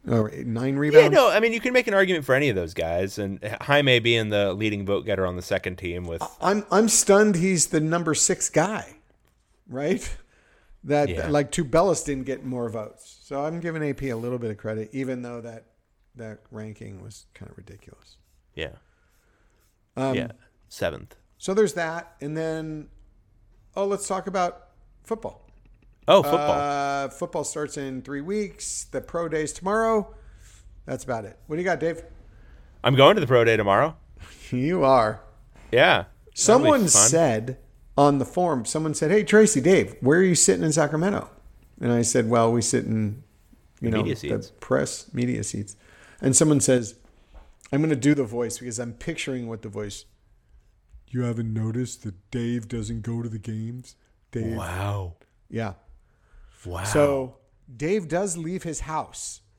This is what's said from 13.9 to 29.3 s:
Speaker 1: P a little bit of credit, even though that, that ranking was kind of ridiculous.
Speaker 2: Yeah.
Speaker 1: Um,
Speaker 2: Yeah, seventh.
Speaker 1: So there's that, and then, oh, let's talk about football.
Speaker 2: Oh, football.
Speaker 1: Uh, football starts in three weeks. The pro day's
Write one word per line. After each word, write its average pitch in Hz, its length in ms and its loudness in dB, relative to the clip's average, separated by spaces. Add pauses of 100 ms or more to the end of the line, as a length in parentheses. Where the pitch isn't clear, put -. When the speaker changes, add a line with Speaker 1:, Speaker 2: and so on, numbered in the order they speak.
Speaker 1:
P 135 160 -6
a 117 80 -4
little 120 220 -6
bit 117 120 -6
of 104 60 -8
credit, 110 360 -8
even 131 300 -6
though 120 180 -12
that, 113 260 -18 (500)
that 110 240 -14 (100)
ranking 107 500 -14
was 101 340 -20
kind - 140 -18
of - 80 -20
ridiculous. - 600 -20 (380)
Speaker 2:
Yeah. 78 160 -8 (1300)
Speaker 1:
Um, 131 200 -2
Speaker 2:
Yeah, - 160 -6 (360)
seventh. - 460 -8 (240)
Speaker 1:
So 190 160 -6
there's 208 200 2
that, 165 460 -8
and 151 160 -8
then, 160 520 -6 (840)
oh, 196 120 -4
let's 196 200 -4
talk 185 200 -4
about 180 420 -4 (340)
football. 220 400 -10 (680)
Speaker 2:
Oh, 175 140 8
football. 147 300 0
Speaker 1:
Uh, 139 560 -2
football - 360 -8
starts 147 320 -8
in 135 260 -8
three 139 180 -10
weeks. 196 640 -8
The 135 160 -8
pro 170 280 -6
day's 156 240 -4